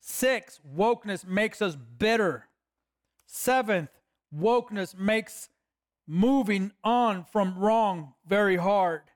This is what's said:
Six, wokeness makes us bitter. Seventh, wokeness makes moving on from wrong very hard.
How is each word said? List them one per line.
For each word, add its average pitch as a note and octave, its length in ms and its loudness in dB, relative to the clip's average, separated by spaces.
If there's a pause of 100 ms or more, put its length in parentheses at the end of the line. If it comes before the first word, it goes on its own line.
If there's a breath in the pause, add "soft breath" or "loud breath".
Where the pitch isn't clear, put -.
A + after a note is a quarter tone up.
Six, - 520 -4 (140)
wokeness G3+ 500 -2
makes G3+ 360 -2
us F3+ 140 -2
bitter. D#3+ 720 -2 (760)
Seventh, A3 640 0 (440)
wokeness G#3 640 -2
makes G#3+ 520 -2 (580)
moving G3+ 640 2 (100)
on A3 440 0
from F#3 340 -2
wrong G3 540 0 (120)
very G3 300 2
hard. F3 460 0 (140)